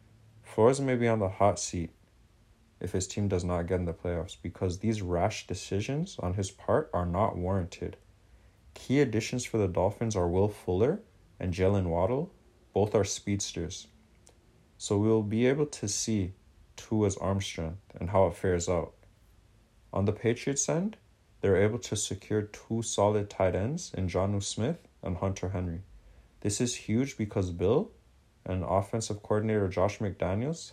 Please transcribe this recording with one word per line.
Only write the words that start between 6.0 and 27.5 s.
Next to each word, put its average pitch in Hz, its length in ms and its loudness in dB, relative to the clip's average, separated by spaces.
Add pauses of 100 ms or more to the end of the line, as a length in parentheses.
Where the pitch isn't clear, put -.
on 90 140 -2
his 98 160 -2
part - 420 0
are 90 140 0
not 90 300 0
warranted. 90 600 -4 (800)
Key 135 260 0
additions 123 440 0
for - 140 -2
the 101 100 2
Dolphins 101 480 0
are 87 120 2
Will 92 200 4
Fuller 110 520 0 (400)
and 90 140 -2
Jalen 92 320 2
Waddle. 101 460 0 (400)
Both 98 220 2
are 104 100 4
speedsters. - 840 -4 (920)
So 101 200 0
we 107 100 4
will 110 140 4
be 110 240 2
able 143 200 2
to - 220 -6
see 98 440 0 (440)
Tua's 104 400 0
arm 98 240 0
strength 85 400 -6 (180)
and 87 120 -4
how 95 160 6
it 87 100 -2
fares 87 320 0
out. 87 240 -2 (1000)
On 95 120 0
the 104 80 2
Patriots 120 560 -2
end, 180 280 0 (440)
they 104 80 2
were 95 140 6
able 107 160 2
to - 180 -4
secure - 460 -2
two 113 400 -6
solid 104 480 2
tight 95 240 2
ends 123 420 -4
in 95 120 -2
Jonnu 95 340 0
Smith 123 460 -4 (140)
and 90 140 -4
Hunter 95 340 -2
Henry. 92 320 -4 (580)
This 104 200 -2
is 123 140 0
huge 123 420 -2
because 101 360 -2